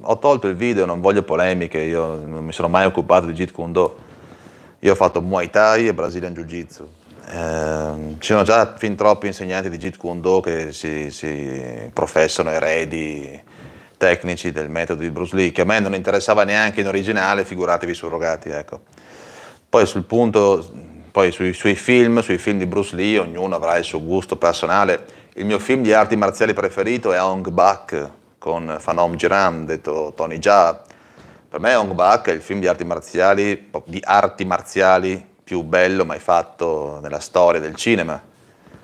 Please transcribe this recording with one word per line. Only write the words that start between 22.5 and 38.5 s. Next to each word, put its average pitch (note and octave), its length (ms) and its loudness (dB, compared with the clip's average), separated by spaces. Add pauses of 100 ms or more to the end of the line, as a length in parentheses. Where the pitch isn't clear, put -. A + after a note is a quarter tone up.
di F#2 60 -2
Bruce G2 300 -4
Lee, G#2 240 0
ognuno F2 380 -4
avrà E2 180 0
il E2+ 80 0
suo D#2 180 -6
gusto E2+ 360 -2
personale. F2+ 680 2 (280)
Il G#2 120 -8
mio G#2 140 0
film C3 220 0
di A2 100 2
arti G#2+ 240 4
marziali G#2 380 0
preferito G2+ 580 -2
è F#2 100 2
Ong F#2+ 280 -2
Bak F2 600 0 (280)
con D#2+ 440 -6
Phanom E2+ 340 0
Jiram, F2 500 2
detto D#2 500 -6
Tony D#2+ 220 -6
Jaa. F2 440 4 (680)
Per D2+ 100 -10
me A#2 160 2
Ong G2+ 160 0
Bak F#2+ 380 4
è - 20 0
il E2 100 -4
film G2 200 -6
di F2+ 80 0
arti F2 160 -2
marziali, F#2+ 840 0 (140)
di E2 180 -12
arti G2 440 0
marziali F#2 920 0 (120)
più F2 140 -4
bello F2+ 420 2
mai D2+ 160 -4
fatto D#2+ 840 -2
nella D2 200 -8
storia F2 400 2
del D#2 140 -8
cinema. E2 460 -2 (640)